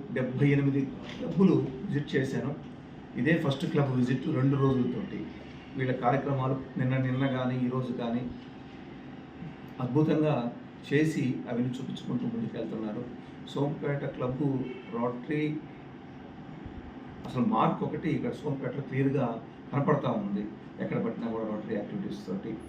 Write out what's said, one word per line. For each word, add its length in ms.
డెబ్బై 340
ఎనిమిది 380
క్లబ్బులు 340
విజిట్ 300
చేశాను. 400
ఇదే 320
ఫస్ట్ 180
క్లబ్ 300
విజిట్ 320
రెండు 280
రోజులతోటి. 720
వీళ్ళ 140
కార్యక్రమాలు 880
నిన్న, 180
నిన్న 300
కానీ 380
ఈరోజు 280
కానీ 380
అద్భుతంగా 720
చేసి 420
అవిని 180
చూపించుకుంటూ 580
ముందుకెళ్తున్నారు. 760
సోంపేట 500
క్లబ్బు 540
రోటరీ 580
అసలు 200
మార్క్ 380
ఒకటి 260
ఇక్కడ 240
సోంపేటలో 480
క్లియర్గా 640
కనపడతా 360
ఉంది. 360
ఎక్కడ 220
పట్టినా 220
కూడా 160
రోటరీ 320
యాక్టివిటీస్ 520
తోటి. 300